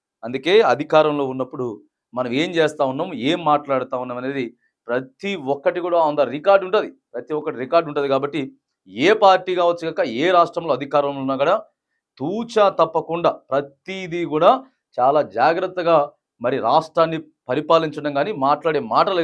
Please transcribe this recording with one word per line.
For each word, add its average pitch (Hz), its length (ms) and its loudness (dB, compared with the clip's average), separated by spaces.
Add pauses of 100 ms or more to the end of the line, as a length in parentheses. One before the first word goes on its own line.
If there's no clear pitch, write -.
(280)
అందుకే 135 260 -2 (200)
అధికారంలో 151 600 2
ఉన్నప్పుడు 131 320 -6 (480)
మనం 123 180 -4 (100)
ఏం 180 80 0 (100)
చేస్తా 151 320 2
ఉన్నాం, 156 180 -6 (220)
ఏం 180 80 0 (120)
మాట్లాడుతా 139 520 -2
ఉన్నాం 123 180 -8
అనేది 135 240 -4 (420)
ప్రతి 135 440 -6 (220)
ఒక్కటి 175 320 -2
కూడా 170 220 0
on 147 100 -2
the 143 160 2
record 190 320 2
ఉంటది, 185 240 0 (240)
ప్రతి 123 240 -10
ఒక్కటి 151 240 -8
రికార్డు 160 300 0
ఉంటది. 143 200 -2
కాబట్టి 139 300 -2 (640)
ఏ - 20 4 (140)
పార్టీ 185 380 4
కావచ్చు 170 280 0
కాక, 160 140 -4 (220)
ఏ - 20 2 (120)
రాష్ట్రంలో 165 400 0
అధికారంలో 143 460 -2
ఉన్నా 135 180 -2
కూడా 165 140 2 (640)
తూచా 214 460 0 (140)
తప్పకుండా 165 520 0 (180)
ప్రతిదీ 175 720 -6 (120)
కూడా 170 180 4 (460)
చాలా 139 240 2 (160)
జాగ్రత్తగా 170 580 0 (500)
మరి 131 120 0 (100)
రాష్ట్రాన్ని 160 520 2 (300)
పరిపాలించడం 151 680 0
కానీ, 190 120 -2 (140)
మాట్లాడే 147 360 0 (120)
మాటలు 170 300 2